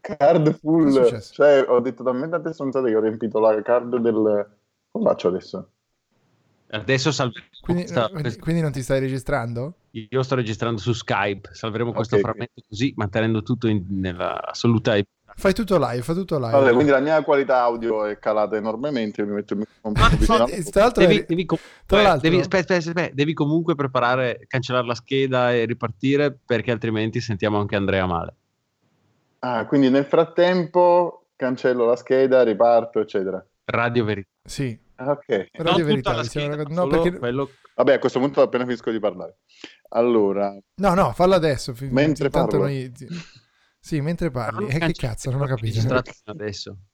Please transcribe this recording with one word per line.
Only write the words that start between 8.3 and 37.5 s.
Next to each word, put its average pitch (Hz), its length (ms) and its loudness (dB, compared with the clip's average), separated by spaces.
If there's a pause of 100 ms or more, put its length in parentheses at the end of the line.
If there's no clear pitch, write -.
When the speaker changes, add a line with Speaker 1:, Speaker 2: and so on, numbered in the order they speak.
Speaker 2:
quindi 165 240 -2
non 151 100 -2
ti 131 120 -8
stai 135 160 0
registrando? 131 760 -4 (180)
Speaker 3:
Io 113 300 -4
sto 131 140 0
registrando 113 440 -2
su 117 140 -2
Skype, 101 600 -2
salveremo 113 400 -4
questo 113 220 -4
Speaker 1:
Ok. 101 60 4
Speaker 3:
frammento 110 460 -6
così, 117 280 -4
mantenendo 110 460 0
tutto 117 260 -2
in, 104 220 0
nella 90 500 -4 (100)
assoluta 113 460 2 (400)
Speaker 2:
Fai 190 180 0
tutto 196 260 0
live, 120 240 -2
fai 165 120 -4
tutto 175 220 -4
live. 117 140 -4
Speaker 1:
Vabbè, 135 220 6
quindi 143 180 4
la 131 80 4
mia 151 240 2
qualità 139 380 2
audio 117 440 0
è 104 140 -6
calata 107 360 0
enormemente, 110 720 -4
mi 104 80 -6
metto 104 200 -6
il 101 60 -4
microfono 107 380 -8
Speaker 3:
Ma 214 120 4
Speaker 1:
più 160 100 2
vicino. 214 280 4
Speaker 2:
Sì, 175 220 -8
tra 196 140 2
l'altro 233 240 2
Speaker 3:
devi, 160 120 6
Speaker 2:
è, - 60 -6
Speaker 3:
devi 170 200 -4
com-, 160 120 -2 (300)
Speaker 2:
tra 202 120 4
Speaker 3:
eh, 208 40 6
Speaker 2:
l'altro 160 260 4
Speaker 3:
devi, 180 120 4
aspetta, 185 340 0
aspetta, 170 240 -2
aspetta, 156 160 -4
devi 147 180 0
comunque 160 420 0
preparare, 127 720 -2
cancellare 127 380 -2
la 120 100 -4
scheda 127 580 0
e 117 120 2
ripartire, 131 800 -2
perché 117 260 -2
altrimenti 113 480 -2
sentiamo 107 400 -2
anche 104 160 -4
Andrea 95 300 0
male. 85 300 -4 (1040)
Speaker 1:
Ah, 123 260 -4
quindi 139 240 4
nel 139 160 2
frattempo 175 1300 2
cancello 127 500 0
la 117 100 4
scheda, 131 480 4
riparto, 113 560 4
eccetera. 95 440 -4 (220)
Speaker 3:
Radio 120 380 0
Verità. 101 240 -4 (160)
Speaker 2:
Sì. 123 340 -8 (180)
Speaker 1:
Ah, 131 160 -6
ok. 113 420 -4
Speaker 2:
Radio 170 240 -2
Speaker 3:
Non 165 80 0
Speaker 2:
Verità, 147 100 2
Speaker 3:
tutta - 200 -4
la - 80 -4
Speaker 2:
mi 120 40 -6
sembra 147 280 -6
Speaker 3:
scheda, 151 120 -8
Speaker 2:
che, 151 60 -10
no, 180 160 -2
Speaker 3:
solo 160 120 2
Speaker 2:
perché 180 160 0
Speaker 3:
quello 127 320 -4 (260)